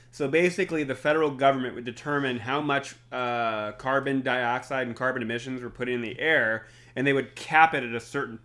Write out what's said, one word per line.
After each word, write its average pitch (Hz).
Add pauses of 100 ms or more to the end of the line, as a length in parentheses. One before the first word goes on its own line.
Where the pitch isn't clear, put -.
(100)
So 143
basically, 170
the 131
federal 151
government 131
would 123
determine 131
how 131
much, 143 (160)
uh, 117
carbon 135
dioxide 127
and 117
carbon 131
emissions 120
were 117
put 123
in 123
the 110
air, 127 (280)
and 131
they 139
would 131
cap 160
it 139
at 117
a 113
certain 127